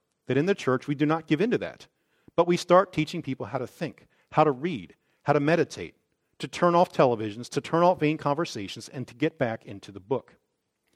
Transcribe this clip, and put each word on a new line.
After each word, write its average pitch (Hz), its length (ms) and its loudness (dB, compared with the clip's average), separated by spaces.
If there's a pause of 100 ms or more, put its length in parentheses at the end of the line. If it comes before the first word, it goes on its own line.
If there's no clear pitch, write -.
(260)
that 127 100 0
in 143 80 2
the 196 100 0
church 131 320 -2
we 147 80 -4
do 143 120 0
not 165 200 -2
give 151 140 0
in 226 120 0
to 156 60 0
that, - 280 -12 (500)
but 170 100 4
we 175 120 2
start 190 340 4
teaching 156 300 -4
people 127 240 -8
how 104 120 -6
to 123 80 -8
think, - 400 -12 (260)
how 156 120 4
to 156 60 4
read, 127 460 -6 (260)
how 143 100 2
to 147 80 2
meditate, 143 540 0 (440)
to 147 100 -10
turn 175 260 2
off 175 180 4
televisions, 117 560 0
to - 140 -4
turn 165 200 0
off 156 180 4
vain 151 180 0
conversations, 143 720 -6
and 123 160 -10
to - 80 -18
get 131 240 -4
back 113 260 -4
into 104 260 -16
the 98 100 -18
book. 110 340 -6 (600)